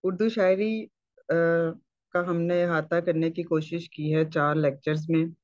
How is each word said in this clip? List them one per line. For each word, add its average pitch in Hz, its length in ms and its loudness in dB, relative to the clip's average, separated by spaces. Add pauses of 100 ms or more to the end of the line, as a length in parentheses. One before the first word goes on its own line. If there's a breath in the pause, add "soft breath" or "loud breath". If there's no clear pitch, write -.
उर्दू 190 240 0
शायरी, 214 560 0
अ, - 60 -20 (1200)
का 175 80 0
हमने 175 420 0
अहाता 170 380 0
करने 165 300 0
की 165 120 -6
कोशिश 165 460 -4
की 151 220 -6
है 156 200 2
चार 147 260 2
लेक्चर्स 151 540 -2
में 165 340 0